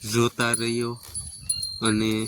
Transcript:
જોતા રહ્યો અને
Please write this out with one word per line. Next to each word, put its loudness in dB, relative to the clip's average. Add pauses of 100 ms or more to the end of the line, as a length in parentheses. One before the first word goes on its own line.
(100)
જોતા 4
રહ્યો -2 (920)
અને 4 (140)